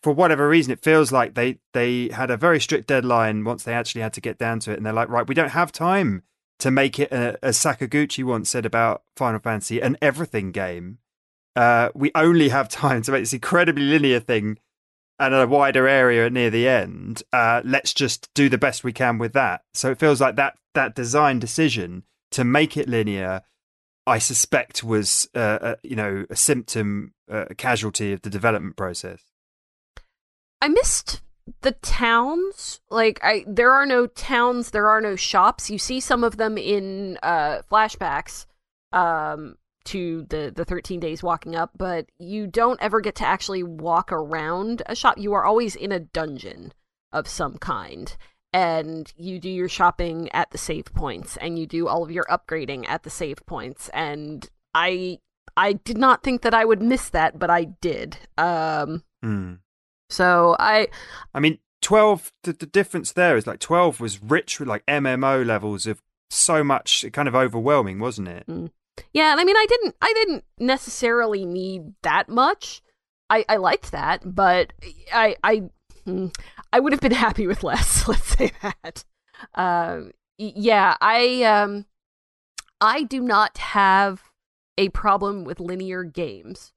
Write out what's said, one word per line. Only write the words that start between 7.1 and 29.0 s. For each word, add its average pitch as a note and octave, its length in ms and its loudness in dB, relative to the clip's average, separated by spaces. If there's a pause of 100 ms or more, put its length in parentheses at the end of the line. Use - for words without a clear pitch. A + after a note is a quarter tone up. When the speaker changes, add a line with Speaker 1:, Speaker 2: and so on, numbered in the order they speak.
Speaker 1:
a, A#2+ 320 -2
as B2+ 140 0
Sakaguchi C#3+ 680 -2
once A2+ 240 -2
said A#2+ 160 -4
about A2+ 380 0 (140)
Final A2+ 240 -2
Fantasy, A2+ 420 -4
an C3 180 0
everything C3 500 -2
game." F2+ 460 -8 (600)
Uh, A#2+ 380 4
we - 200 0
only D#3+ 360 6
have C3+ 180 0
time C3 340 0
to - 100 -4
make C3 100 0
this A2+ 100 -4
incredibly D#3+ 500 2
linear C#3 380 4
thing G#2+ 380 -2 (600)
and C3+ 160 2
a C3 120 6
wider C3+ 420 4
area B2 420 6
near A#2+ 200 2
the A#2 180 2
end. F#2+ 540 -2 (100)
Uh, A#2 320 4
let's C3+ 300 -2
just - 400 -2
do C#3+ 140 4
the C3 100 2
best B2+ 260 -2
we B2 80 -4
can A#2 260 0
with A#2 140 -4
that. A#2 300 0 (120)
So C3 160 -2
it B2+ 80 -4
feels D3 220 4
like B2+ 160 4
that, C#3 220 -2 (160)
that C3+ 200 0
design C3+ 440 2
decision A2 640 -2 (300)
to B2 120 0
make D3 320 2
it D3 120 -4
linear, G2 520 -2 (680)
I A#2+ 120 2
suspect - 680 -2
was, G#2+ 500 0
uh, A2 280 -2
a, - 200 -6
you - 140 -8
know, G2 320 -6
a G2 80 -10
symptom, G#2+ 760 -2 (160)
uh, G#2+ 200 -6
a F#2+ 40 -16
casualty G#2+ 580 -2
of F#2+ 100 -6
the G#2+ 80 -10
development G2+ 460 -2
process. F#2 460 -10 (1400)